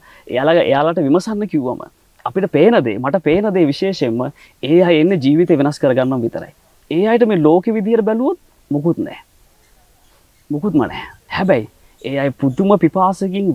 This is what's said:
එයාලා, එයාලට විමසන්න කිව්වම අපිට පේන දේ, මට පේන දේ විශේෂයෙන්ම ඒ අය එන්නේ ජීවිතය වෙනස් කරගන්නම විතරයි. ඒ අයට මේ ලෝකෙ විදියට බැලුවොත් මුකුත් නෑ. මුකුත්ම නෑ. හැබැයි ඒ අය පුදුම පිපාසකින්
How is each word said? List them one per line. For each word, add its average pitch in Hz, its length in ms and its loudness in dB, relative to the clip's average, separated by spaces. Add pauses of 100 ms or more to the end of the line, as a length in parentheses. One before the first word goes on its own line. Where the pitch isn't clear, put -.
(240)
එයාලා, 147 380 0
එයාලට 151 360 0
විමසන්න 190 500 -2
කිව්වම 127 340 -4 (420)
අපිට 196 280 -4
පේන 156 260 4
දේ, 117 200 -2
මට 180 200 -2
පේන 175 320 0
දේ 185 160 2
විශේෂයෙන්ම 139 540 -2 (420)
ඒ 160 200 2
අය 170 180 4
එන්නේ 180 180 2
ජීවිතය 151 400 2
වෙනස් 143 200 -2
කරගන්නම 131 440 0
විතරයි. 113 300 -8 (380)
ඒ 165 180 0
අයට 233 180 4
මේ 202 160 0
ලෝකෙ 180 320 2
විදියට 220 320 0
බැලුවොත් 247 320 -2 (320)
මුකුත් 151 280 -2
නෑ. - 200 -8 (1300)
මුකුත්ම 147 340 -2
නෑ. - 180 -8 (240)
හැබැයි 151 400 -2 (360)
ඒ 135 160 -6
අය 139 120 -2
පුදුම 139 480 -2
පිපාසකින් 190 760 0